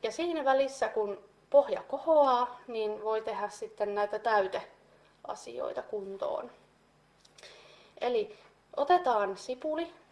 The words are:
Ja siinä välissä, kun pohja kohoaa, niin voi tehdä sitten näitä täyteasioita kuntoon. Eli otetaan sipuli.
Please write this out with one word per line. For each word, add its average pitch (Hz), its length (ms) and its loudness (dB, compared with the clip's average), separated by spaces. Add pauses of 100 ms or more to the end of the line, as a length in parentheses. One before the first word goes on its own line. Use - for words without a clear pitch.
Ja 220 100 -2
siinä 330 320 -4
välissä, 269 440 2
kun 208 360 -4 (260)
pohja 277 320 6
kohoaa, 269 840 4
niin 214 380 -4
voi 220 180 0
tehdä 208 260 -4
sitten 208 460 -6
näitä 208 240 0
täyteasioita - 1600 -4
kuntoon. 196 680 -6 (1500)
Eli 233 380 -2 (380)
otetaan 247 600 2
sipuli. 311 560 -6 (200)